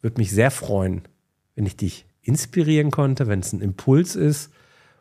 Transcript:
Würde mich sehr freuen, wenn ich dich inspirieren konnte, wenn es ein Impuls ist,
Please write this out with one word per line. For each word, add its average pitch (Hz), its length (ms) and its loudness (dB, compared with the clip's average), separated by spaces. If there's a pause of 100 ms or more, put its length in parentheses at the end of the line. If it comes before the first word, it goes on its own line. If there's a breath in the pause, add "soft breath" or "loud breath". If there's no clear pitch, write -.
Würde 113 160 -2
mich 98 120 0
sehr 110 200 4
freuen, 92 580 -4 (460)
wenn 107 100 -4
ich 95 120 -4
dich - 280 -6 (160)
inspirieren 151 680 0
konnte, 135 360 0
wenn 101 140 0
es - 120 -6
ein 95 100 -6
Impuls 135 540 2
ist, 147 360 -2 (480 soft breath)